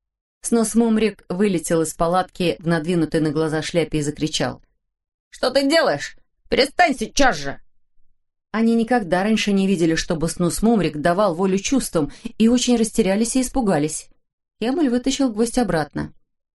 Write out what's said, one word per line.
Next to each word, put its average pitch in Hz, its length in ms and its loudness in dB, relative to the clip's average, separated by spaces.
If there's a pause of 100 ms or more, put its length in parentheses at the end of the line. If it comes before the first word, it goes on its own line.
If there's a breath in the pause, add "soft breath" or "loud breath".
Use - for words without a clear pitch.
(400)
Снос 226 340 -2
Мумрик 220 540 0
вылетел 175 540 0
из 156 100 -4
палатки 180 680 -2
в 147 60 -6
надвинутой 165 540 0
на 156 100 0
глаза 156 300 -2
шляпе 156 380 -2
и 151 40 -2
закричал: 147 600 -4 (680)
«Что - 220 -4
ты 277 180 2
делаешь? 262 480 0 (320)
Перестань 285 480 2
сейчас 226 400 2
же!» 139 240 -8 (920)
Они 226 220 2
никогда 226 480 0
раньше 214 300 0
не 196 140 2
видели, 170 300 2
чтобы 165 340 -2
Снус 170 320 -2
Мумрик 175 340 2
давал 175 380 2
волю 190 240 0
чувствам, 175 520 -2 (280 loud breath)
и 226 100 4
очень 247 280 2
растерялись 220 600 0
и 262 60 0
испугались. 185 680 -2 (540)
Хемуль 269 260 0
вытащил 254 420 0
гвоздь 233 280 -2
обратно. 156 560 -4 (440)